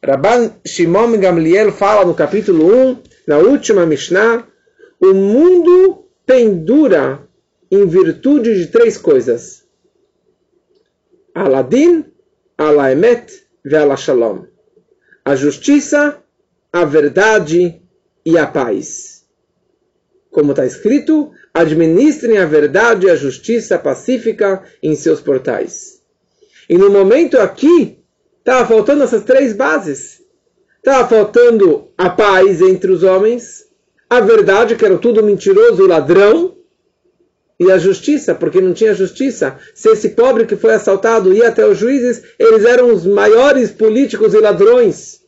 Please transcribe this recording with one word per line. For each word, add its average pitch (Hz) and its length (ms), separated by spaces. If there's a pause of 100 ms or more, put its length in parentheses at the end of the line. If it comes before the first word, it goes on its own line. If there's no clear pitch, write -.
Rabban 196 520 (100)
Shimon 208 540
Gamliel 185 520
fala 202 320
no 170 120
capítulo 185 600
um, 262 220 (300)
na 147 100
última 196 480
Mishnah, 202 640 (520)
o 190 140
mundo 339 920 (180)
pendura 196 960 (480)
em 196 160
virtude 208 680
de 170 120
três 233 300
coisas. 123 640 (1700)
Aladin, 196 680 (540)
Alaemet, 151 760 (320)
Ve'ala 143 320
Shalom. 117 500 (800)
A 139 120
justiça, 285 800 (560)
a 175 100
verdade 165 1000 (440)
e 165 120
a 151 80
paz. - 800 (1080)
Como 147 220
tá 139 120
escrito, 285 680 (220)
"Administrem 170 840
a 180 60
verdade 175 600
e 190 40
a 170 60
justiça 175 640
pacífica 208 840 (180)
em 156 140
seus 151 260
portais." - 800 (680)
E 170 100
no 196 120
momento 226 500
aqui, 277 600 (440)
tava 254 240
faltando 226 360
essas 226 200
três 262 300
bases. 208 680 (640)
Tava 254 240
faltando 220 880
a 180 120
paz 190 520
entre 185 300
os 170 100
homens, 202 680 (420)
a 247 100
verdade, 214 560
que - 80
era 190 140
tudo 226 260
mentiroso 196 640
e - 20
ladrão, 190 720 (1000)
e 180 120
a 185 60
justiça, 196 560
porque 165 260
não 185 140
tinha 220 220
justiça. 180 640 (160)
Se - 140
esse 214 200
pobre 233 380
que 208 80
foi 220 180
assaltado 208 580
ia 226 180
até 226 140
os 208 140
juízes, 247 460 (160)
eles 220 260
eram 247 260
os 175 140
maiores 220 640
políticos 220 640
e 214 60
ladrões. 208 880